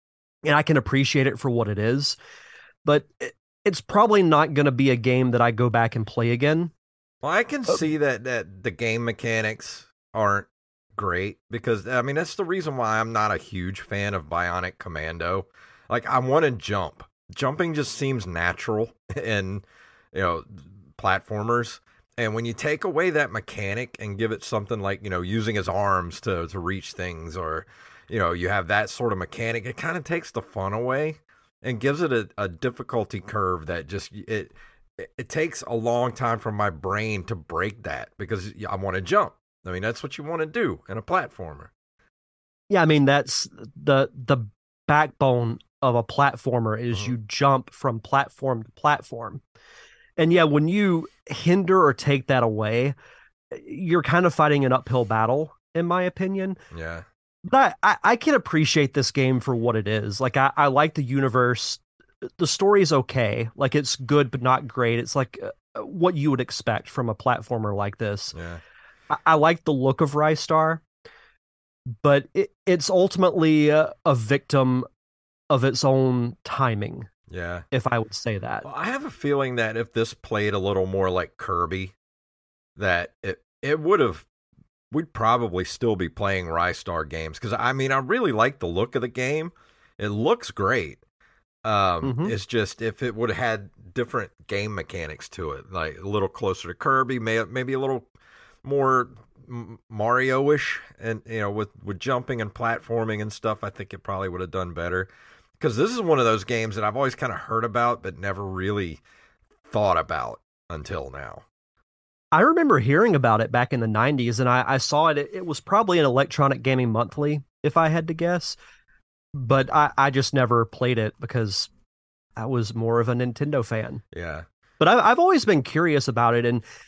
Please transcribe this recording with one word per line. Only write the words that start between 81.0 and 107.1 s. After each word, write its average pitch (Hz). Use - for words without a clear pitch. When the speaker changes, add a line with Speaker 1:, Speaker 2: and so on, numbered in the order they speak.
Speaker 2:
like 90
Kirby, 92
that 87
it, 98
it 151
would 170
have, 107
we'd 160
probably 110
still 113
be 90
playing 98
Rystar 82
games. 80
'Cause, 104
I 123
mean, 135
I 135
really 170
like 117
the -
look 90
of 120
the 123
game. 143
It 104
looks 127
great. 98
Um, 101
Speaker 1:
Mm-hmm. 151
Speaker 2:
it's 104
just 110
if 113
it 120
would 113
have 92
had 110
different 117
game 104
mechanics 80
to 82
it, 69
like, 78
a 95
little 101
closer 92
to 87
Kirby, 131
may-, 113
maybe 127
a 131
little 135
more 135
M-, 117
Mario-ish, 131
and, 113
you 110
know, 101
with, 104
with 98
jumping 123
and 107
platforming 113
and 107
stuff, 107
I 101
think -
it 92
probably 95
would 90
have 87
done 92
better. 87
'Cause 127
this 180
is 247
one 160
of 120
those 110
games 113
that 110
I've 107
always 135